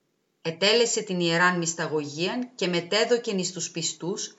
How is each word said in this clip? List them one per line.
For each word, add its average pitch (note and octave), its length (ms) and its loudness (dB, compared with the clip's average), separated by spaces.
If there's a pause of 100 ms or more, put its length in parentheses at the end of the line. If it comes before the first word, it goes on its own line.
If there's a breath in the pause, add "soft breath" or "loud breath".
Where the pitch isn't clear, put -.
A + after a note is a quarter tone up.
(420)
Ετέλεσε G#3 600 2
την F3+ 180 -2
ιεράν F3 380 4
μυσταγωγίαν E3 960 -2
και F#3+ 120 -2
μετέδωκεν G#3 720 0
εις F3+ 140 -2
τους E3 180 -8
πιστούς, - 680 -6